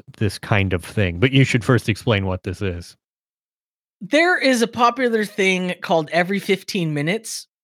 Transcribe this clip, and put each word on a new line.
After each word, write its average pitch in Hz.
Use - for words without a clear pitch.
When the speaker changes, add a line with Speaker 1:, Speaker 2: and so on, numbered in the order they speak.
Speaker 1:
this 104
kind 98
of 82
thing, 90
but 127
you 135
should 123
first 120
explain 101
what 92
this 90
is. 87
Speaker 2:
There 330
is 254
a 226
popular 233
thing 185
called 160
Every 180
Fifteen 180
Minutes. 170